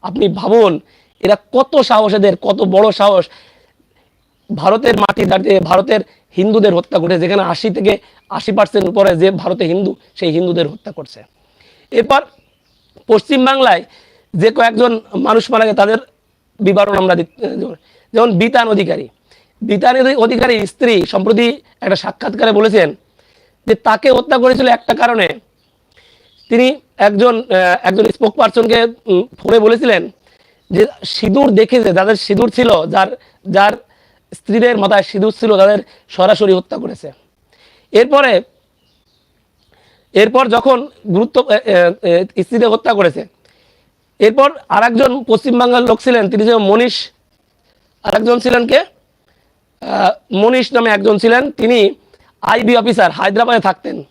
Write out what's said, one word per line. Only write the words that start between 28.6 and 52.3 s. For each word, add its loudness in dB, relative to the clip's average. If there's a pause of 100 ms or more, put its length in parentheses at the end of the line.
উম, 0 (100)
ফোনে 0
বলেছিলেন 0 (640)
যে 2 (200)
সিঁদুর 0
দেখেছে, 2
যাদের 0
সিঁদুর -2
ছিল, 0
যার, -2 (320)
যার 0 (460)
স্ত্রীদের 0
মাথায় 2
সিঁদুর -2
ছিল, 2
তাদের 4 (300)
সরাসরি 0
হত্যা -4
করেছে। -14 (800)
এরপরে, 2 (1700)
এরপর 2
যখন 0 (200)
গুরুত্ব-, 0
এ, 2 (440)
এ, 0 (120)
এ, -4
স্ত্রীদের 0
হত্যা -2
করেছে, -2 (920)
এরপর 2 (180)
আরেকজন 0
পশ্চিমবাংলার 0
লোক 0
ছিলেন, 0
তিনি -2
ছিলেন 2
মনীষ, 0 (920)
আরেকজন 0
ছিলেন -2
কে? 2
আহ, -8 (200)
মনীষ 0
নামে 0
একজন 0
ছিলেন, 0
তিনি 0 (500)